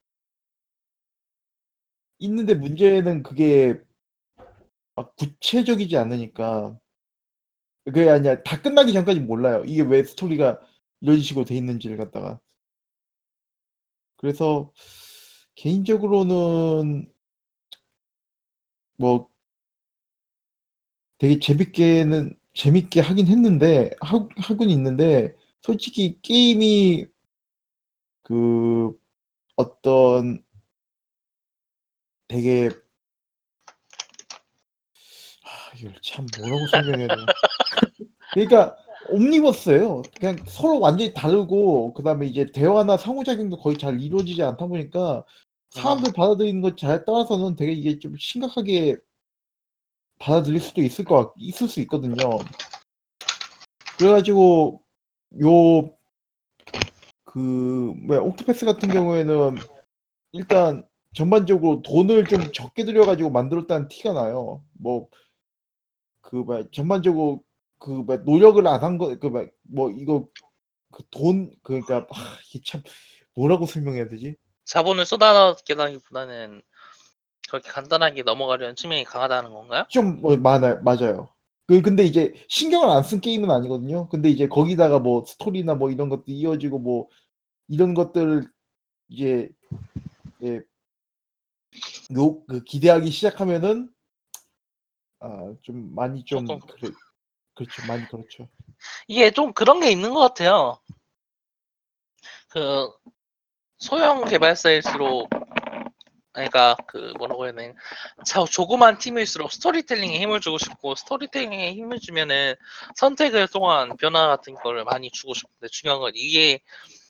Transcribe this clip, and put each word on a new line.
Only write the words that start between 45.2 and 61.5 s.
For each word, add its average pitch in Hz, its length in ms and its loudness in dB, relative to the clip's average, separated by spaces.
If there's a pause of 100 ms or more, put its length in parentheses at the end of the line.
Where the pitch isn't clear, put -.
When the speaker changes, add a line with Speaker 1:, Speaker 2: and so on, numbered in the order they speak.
Speaker 1:
사람들 262 380 -2
Speaker 2:
아. 185 40 -6
Speaker 1:
받아들이는 196 480 0
것 185 160 -2
잘 156 280 -2
따라서는 214 500 -2
되게 151 180 -4
이게 151 260 -4
좀 147 180 -14
심각하게 196 800 -2 (1200)
받아들일 156 400 0
수도 - 220 -6
있을 151 240 -2
것 170 100 2 (140)
같-, - 80 -20
있을 180 300 -8
수 156 140 -8
있거든요. 127 340 -4 (1800)
그래가지고 190 840 4 (640)
요, 165 480 6 (1300)
그 - 140 -12
뭐야, 127 840 -2
옥토패스 233 440 -4
같은 214 240 -2
경우에는 156 680 0 (760)
일단 175 520 2 (280)
전반적으로 170 680 2